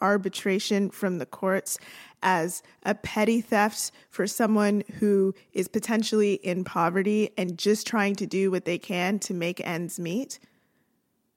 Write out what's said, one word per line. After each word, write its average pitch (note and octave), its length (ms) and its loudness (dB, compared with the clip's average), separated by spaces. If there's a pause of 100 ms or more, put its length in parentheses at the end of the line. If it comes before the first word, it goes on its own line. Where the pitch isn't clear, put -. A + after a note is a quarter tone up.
arbitration G3 880 0
from F#3 280 -2
the - 80 -6
courts - 520 -2 (440)
as F3+ 400 0 (200)
a G#3 120 0
petty A3 480 0
theft A3 500 0 (160)
for - 180 -2
someone G#3 560 2 (160)
who G3 360 4 (180)
is F#3 160 -2
potentially G#3+ 640 0
in F3+ 300 -2
poverty F#3+ 720 0
and F3+ 220 -4
just G#3 280 0
trying G3+ 300 0
to F#3+ 100 -4
do F#3+ 240 0
what F#3 140 -2
they F3 140 -2
can F#3 400 -2
to F#3+ 160 -6
make F3 320 -4
ends E3+ 340 -6
meet? F3+ 380 -6 (1000)